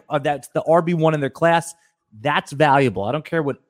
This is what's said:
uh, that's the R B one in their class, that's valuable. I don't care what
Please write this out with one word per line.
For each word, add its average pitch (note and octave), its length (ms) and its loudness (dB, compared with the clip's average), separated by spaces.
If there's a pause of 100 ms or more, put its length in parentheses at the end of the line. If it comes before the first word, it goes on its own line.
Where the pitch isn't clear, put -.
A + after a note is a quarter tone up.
uh, D3 120 -2
that's C#3 280 -4
the - 140 -4
R E3 200 4
B F3 120 -2
one D#3+ 200 2
in D3+ 60 -2
their C#3 100 -2
class, E3 440 0 (460)
that's D3 300 -2
valuable. C#3 540 2
I A2 80 -4
don't D3+ 120 -6
care E3 180 -4
what C#3 160 -6 (120)